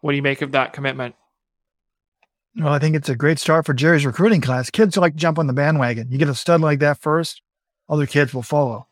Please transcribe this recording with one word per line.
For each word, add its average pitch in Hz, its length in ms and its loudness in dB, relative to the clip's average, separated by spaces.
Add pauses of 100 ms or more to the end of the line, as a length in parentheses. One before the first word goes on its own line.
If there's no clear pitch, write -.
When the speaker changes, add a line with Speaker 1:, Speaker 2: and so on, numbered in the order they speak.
Speaker 1:
What 147 120 -2
do 143 40 0
you 139 60 -2
make 139 200 -2
of 135 100 -8
that 131 200 0
commitment? 131 420 -6 (1400)
Speaker 2:
Well, 156 140 -2
I 143 100 2
think 156 180 0
it's 143 120 -4
a 131 80 -2
great 143 220 2
start 160 260 2
for 151 80 -2
Jerry's 143 320 2
recruiting 165 380 2
class. 127 260 -2
Kids 208 300 2
like 170 160 2
to 156 40 -12
jump 160 200 0
on 160 80 0
the 131 80 -2
bandwagon. 127 560 0
You 131 80 -4
get 147 100 2
a 139 60 -2
stud 170 260 2
like 147 200 0
that 147 200 0
first, 160 400 -2 (480)
other 151 180 0
kids 143 280 0
will 127 80 -6
follow. 131 500 -2